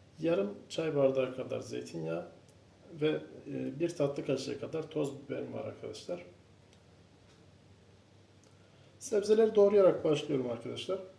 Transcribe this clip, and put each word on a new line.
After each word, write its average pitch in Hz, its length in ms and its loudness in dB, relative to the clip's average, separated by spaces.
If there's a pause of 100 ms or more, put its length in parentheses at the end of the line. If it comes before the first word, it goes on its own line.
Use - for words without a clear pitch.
(200)
yarım 185 340 0 (160)
çay 160 260 -2
bardağı 135 400 2
kadar - 240 -6
zeytinyağı 82 680 -6 (760)
ve, 151 200 0 (260)
e, 135 320 -6
bir 165 100 0
tatlı 143 360 -2
kaşığı 131 340 -2
kadar 151 300 -8
toz 139 300 -2
biberim 123 340 -8
var 110 120 -8
arkadaşlar. 175 600 -10 (2750)
Sebzeleri 214 560 4
doğrayarak 202 480 8
başlıyorum 143 480 0
arkadaşlar. - 480 -6 (200)